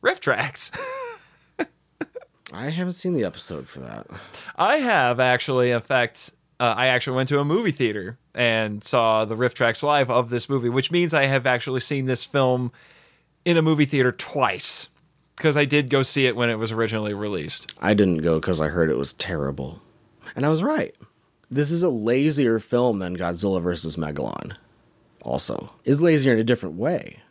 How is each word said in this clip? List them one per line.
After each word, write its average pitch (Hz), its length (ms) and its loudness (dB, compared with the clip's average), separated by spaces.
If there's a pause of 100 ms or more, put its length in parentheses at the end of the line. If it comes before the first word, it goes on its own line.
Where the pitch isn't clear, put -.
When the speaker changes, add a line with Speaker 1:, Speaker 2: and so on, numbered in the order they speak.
Speaker 1:
Riff 349 180 0
Tracks. 131 520 0 (840)
<laughs> - 960 -12
Speaker 2:
I 107 160 -10
haven't 180 240 -4
seen 180 200 -4
the 135 100 0
episode 82 440 -8
for - 120 -18
that. 55 280 -14 (500)
Speaker 1:
I 226 200 2
have, 156 440 2
actually. 127 500 2
In 120 80 2
fact, 120 520 -2 (280)
uh, 120 160 2
I 123 120 2
actually 127 280 0
went 131 140 0
to 143 100 2
a 143 60 0
movie 185 260 0
theater 107 460 -2 (180)
and 110 480 0
saw 113 400 2
the 107 140 -4
Riff 120 160 0
Tracks 117 300 0
live 143 260 2
of 120 200 2
this 120 200 -4
movie, 131 200 0
which 131 220 -2
means 175 220 0
I 147 140 2
have 135 180 0
actually 127 340 0
seen 135 280 -2
this 127 180 -2
film 127 460 2 (760)
in 175 120 4
a 165 40 4
movie 156 240 4
theater 131 260 2
twice, - 800 -2 (480)
'cause 151 180 2
I 147 100 4
did 143 240 2
go 135 140 4
see 135 240 2
it 117 80 2
when 120 140 2
it 113 100 -2
was 110 140 -2
originally 107 400 -2
released. 101 680 -6
Speaker 2:
I 101 120 4
didn't 98 240 4
go 80 220 2
'cause 82 220 -2
I 78 60 2
heard 80 220 2
it 71 80 0
was 69 160 -2
terrible. 71 680 -6 (540)
And 131 100 -2
I 147 40 2
was 160 120 2
right. 302 320 -2 (560)
This 143 220 0
is 170 120 0
a 180 60 2
lazier 127 720 2
film 120 400 0
than 90 180 -6
Godzilla 87 440 -2
versus 82 340 -2
Megalon, 71 600 -6 (680)
also. - 520 -4 (120)
It's 143 160 4
lazier 147 320 4
in 110 60 4
a 113 40 2
different 113 320 -2
way. 135 560 -4